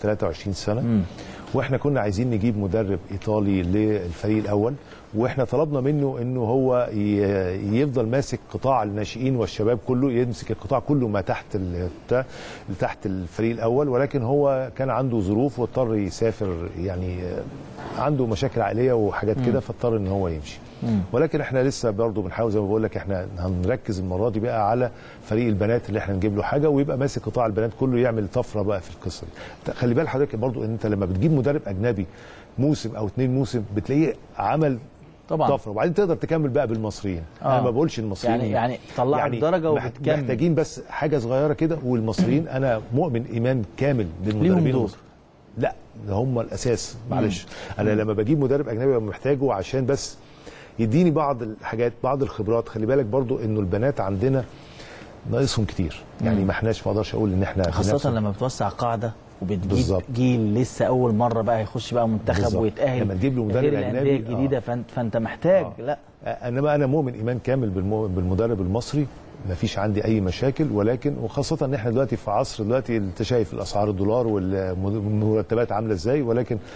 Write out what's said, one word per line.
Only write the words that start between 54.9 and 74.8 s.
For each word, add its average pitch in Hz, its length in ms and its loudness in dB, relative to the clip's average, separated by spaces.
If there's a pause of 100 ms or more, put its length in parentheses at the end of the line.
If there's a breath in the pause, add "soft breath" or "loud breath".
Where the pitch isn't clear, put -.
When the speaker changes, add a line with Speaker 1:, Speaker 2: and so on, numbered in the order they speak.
Speaker 1:
ناقصهم 120 340 2
كتير، - 380 -4 (220)
يعني 110 160 2
Speaker 2:
مم. 95 60 2
Speaker 1:
ما 95 40 2
احناش، 110 360 -2
ما 101 60 0
اقدرش 107 220 -2
اقول 110 180 0
ان 92 100 2
احنا 95 280 0
Speaker 2:
خاصة 98 220 0
Speaker 1:
بنفس 143 140 0
Speaker 2:
لما 110 240 0
بتوسع 123 380 -2
قاعدة 113 440 -2 (300)
وبتجيب 95 260 -2
Speaker 1:
بالظبط. 110 340 2 (120)
Speaker 2:
جيل 117 400 2
لسه 123 300 0
أول 123 300 4
مرة 113 280 2
بقى 110 200 2
يخش 113 320 -6
بقى 117 140 2
منتخب 104 340 0
Speaker 1:
بالظبط. 107 200 2
Speaker 2:
ويتأهل 127 400 0
Speaker 1:
لما 98 120 0
تجيب 127 220 0
له 120 80 0
مدرب 113 180 0
Speaker 2:
غير 147 160 2
الأندية 123 220 -2
Speaker 1:
أجنبي، 139 160 4
Speaker 2:
الجديدة، 123 400 0
Speaker 1:
آه. 120 40 0
Speaker 2:
فأنت، 120 300 -6
فأنت 117 260 -2
محتاج، 160 480 2
Speaker 1:
آه. 90 80 -8 (100)
Speaker 2:
لا. 139 160 -4 (260)
Speaker 1:
آه، 117 240 -6
إنما 139 260 2
أنا 147 120 4
مؤمن 131 280 2
إيمان 117 240 -2
كامل 131 320 0
بالم-، 101 360 0
بالمدرب 95 540 2
المصري، 120 460 0 (420)
ما 92 60 -4
فيش 104 240 -2
عندي 104 260 0
أي 110 160 4
مشاكل، 123 520 0
ولكن 117 500 2
وخاصة 143 440 -2
إن 131 80 0
إحنا 117 160 -2
دلوقتي 113 260 2
في - 140 -4
عصر 110 340 0
دلوقتي 120 320 0
أنت 101 260 -2
شايف 113 320 2
الأسعار 104 360 0
الدولار 107 360 2
والمرتبات 104 1500 0